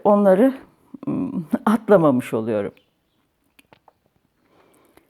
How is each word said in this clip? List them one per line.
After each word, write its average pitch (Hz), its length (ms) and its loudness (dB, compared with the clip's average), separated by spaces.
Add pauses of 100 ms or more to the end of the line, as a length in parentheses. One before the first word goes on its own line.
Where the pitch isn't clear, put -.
onları, 208 500 4 (520)
mm, - 380 -6 (100)
<laughs> - 120 -8
atlamamış 170 680 2
oluyorum. 110 380 -6 (2250)